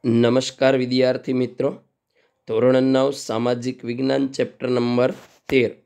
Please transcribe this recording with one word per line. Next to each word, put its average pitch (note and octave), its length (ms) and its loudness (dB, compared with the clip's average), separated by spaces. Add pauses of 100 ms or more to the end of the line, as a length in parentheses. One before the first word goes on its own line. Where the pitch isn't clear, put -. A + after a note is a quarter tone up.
નમસ્કાર B2+ 720 2
વિદ્યાર્થી B2+ 560 0
મિત્રો, C3 500 -4 (640)
ધોરણ B2+ 340 2
નવ C3 280 2
સામાજિક B2 720 -4
વિજ્ઞાન C3+ 440 -2
ચેપ્ટર C3 400 -6
નંબર B2 440 0 (360)
તેર. B2+ 220 2 (160)